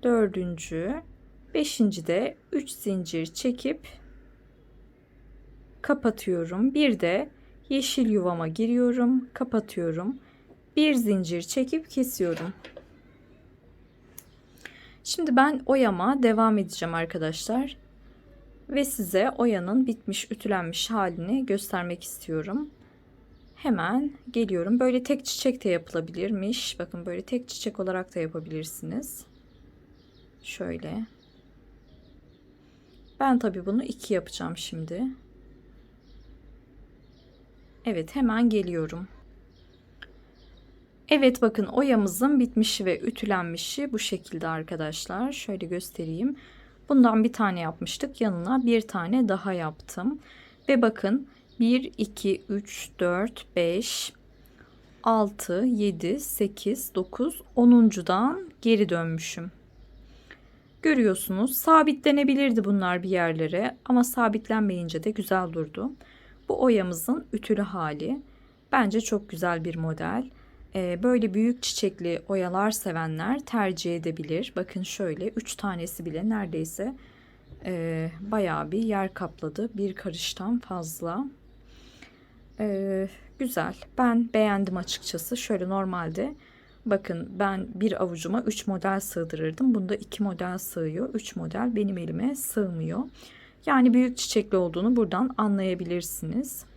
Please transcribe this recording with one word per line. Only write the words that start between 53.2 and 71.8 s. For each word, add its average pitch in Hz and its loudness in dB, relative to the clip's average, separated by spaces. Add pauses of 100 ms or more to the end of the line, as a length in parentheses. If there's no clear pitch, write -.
beş, 175 -2 (920)
altı, 208 0
yedi, 208 0
sekiz, - -2
dokuz, 240 -4 (140)
onuncudan 240 6 (120)
geri 214 4
dönmüşüm. 165 -4 (1300)
Görüyorsunuz, 226 2
sabitlenebilirdi 285 4
bunlar 185 2
bir 185 -4
yerlere 170 0
ama 247 4
sabitlenmeyince 208 0
de 214 0
güzel 185 -2
durdu. 165 -6 (560)
Bu - 0
oyamızın 220 2
ütülü 208 -2
hali. 170 -4 (520)
Bence 220 4
çok 208 -2
güzel 170 -2
bir 165 -4
model. 165 -4 (440)
Ee, 180 -2
böyle 226 2
büyük 233 2
çiçekli 175 -2